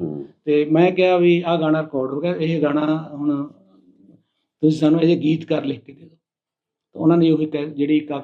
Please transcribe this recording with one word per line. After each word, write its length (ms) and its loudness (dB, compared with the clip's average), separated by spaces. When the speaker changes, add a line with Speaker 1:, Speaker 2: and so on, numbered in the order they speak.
Speaker 1:
ਹੂੰ। 240 -8
Speaker 2:
ਤੇ 200 0
ਮੈਂ 260 4
ਕਿਹਾ 260 2
ਵੀ 280 2
ਆਹ 140 0
ਗਾਣਾ 220 0
ਰਿਕਾਰਡ 300 -6
ਹੋ 100 -6
ਗਿਆ, 140 -2
ਇਹ 260 -2
ਗਾਣਾ 520 -2
ਹੁਣ 340 -4
ਤੁਸੀਂ 180 2
ਸਾਨੂੰ 220 2
ਇਹਦੇ 140 4
ਗੀਤਕਾਰ 500 -2
ਲਿਖ 140 -6
ਕੇ 140 -20
ਦੇ 60 -20
ਦਿਓ। 100 -20
ਤਾਂ 80 -12
ਉਹਨਾਂ 160 4
ਨੇ 140 4
ਉਹੀ 140 0
ਕਾ-, 200 -6
ਜਿਹੜੀ 340 0
ਕਾ-, 240 -6